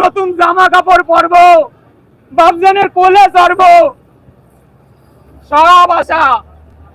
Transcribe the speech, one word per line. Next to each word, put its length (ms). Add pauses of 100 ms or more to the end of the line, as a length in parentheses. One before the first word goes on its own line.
নতুন 240 (140)
জামা 320
কাপড় 400
পরবো, 320 (880)
বাপজানের 640
কোলে 280 (120)
চড়বো, 360 (1800)
সব 380 (120)
আশা, 240 (720)